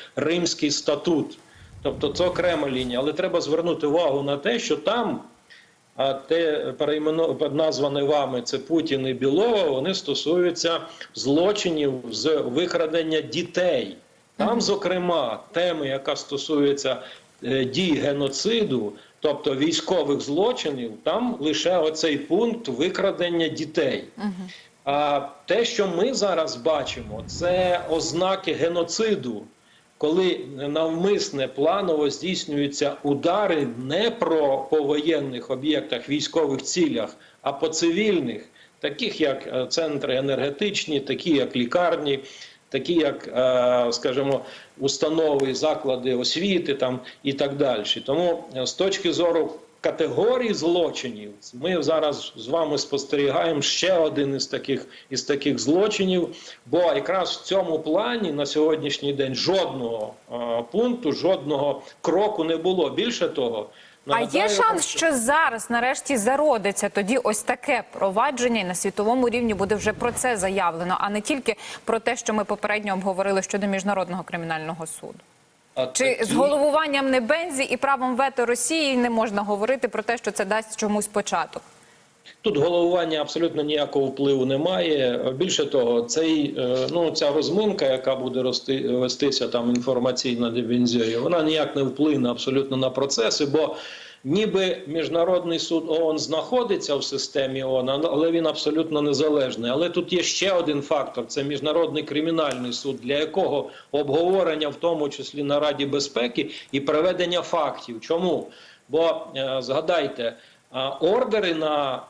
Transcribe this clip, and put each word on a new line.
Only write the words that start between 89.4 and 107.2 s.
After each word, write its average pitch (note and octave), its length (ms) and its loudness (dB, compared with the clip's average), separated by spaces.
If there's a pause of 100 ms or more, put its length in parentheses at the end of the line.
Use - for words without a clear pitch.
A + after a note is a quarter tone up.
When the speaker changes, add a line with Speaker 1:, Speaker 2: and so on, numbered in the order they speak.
Speaker 1:
там A#2+ 220 0
інформаційна B2 800 0
Небензією, A#2 720 2
вона E3 200 2
ніяк D#3 320 2
не C3+ 80 2
вплине C3 480 2
абсолютно C3+ 460 0
на C3 120 2
процеси, C#3+ 560 0
бо D3 300 0 (480)
ніби F#3 540 0 (100)
Міжнародний E3 720 0
суд D#3+ 280 0
оон D#3 320 2
знаходиться D#3+ 760 0
в C3+ 80 -2
системі C3+ 600 -2
оон, C3 260 0
але D#3 420 2
він E3 160 2
абсолютно D3+ 540 0
незалежний. C3+ 720 2
Але D3+ 180 2
тут - 240 -2
є E3+ 100 2
ще - 280 0
один D3+ 300 2
фактор: C3 460 -2
це C#3 160 -4
Міжнародний D3+ 600 0
кримінальний D3 680 -2
суд, B2+ 300 -6
для C3 100 -2
якого D3+ 560 0 (220)
обговорення, D#3 800 2
в C#3 60 -10
тому D#3+ 340 0
числі C#3+ 340 -8
на C#3+ 160 2
Раді C#3+ 260 0
безпеки, C#3 640 -2 (220)
і C#3 80 0
приведення E3+ 640 2